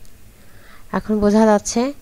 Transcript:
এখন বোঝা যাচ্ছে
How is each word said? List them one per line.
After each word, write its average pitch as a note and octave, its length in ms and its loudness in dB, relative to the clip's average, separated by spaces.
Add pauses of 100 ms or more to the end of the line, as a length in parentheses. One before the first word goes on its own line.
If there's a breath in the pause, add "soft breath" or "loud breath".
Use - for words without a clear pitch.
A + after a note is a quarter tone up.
(920 soft breath)
এখন G#3 260 -4
বোঝা G#3 280 4
যাচ্ছে A#3 560 0